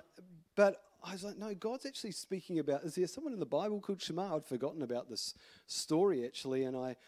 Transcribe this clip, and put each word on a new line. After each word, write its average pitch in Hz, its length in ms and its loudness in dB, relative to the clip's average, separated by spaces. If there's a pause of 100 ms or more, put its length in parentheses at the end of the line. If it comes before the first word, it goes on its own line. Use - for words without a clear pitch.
(560)
but 196 260 6 (200)
I 175 100 -8
was 190 120 -8
like, 202 140 -8
"No, 208 160 -6
God's 233 320 -4
actually 233 260 -6
speaking 180 460 -2
about, 143 240 2
is 165 140 -4
there 180 100 4
someone 285 260 -4
in 202 80 -2
the 139 60 0
Bible 196 340 2
called 190 220 -4
Shammah?" 175 340 -2
I'd 151 80 0
forgotten 143 380 -2
about 120 260 -2
this - 260 -6 (320)
story, 156 600 2
actually, 131 380 0
and 131 120 -2
I, 127 200 -4 (120)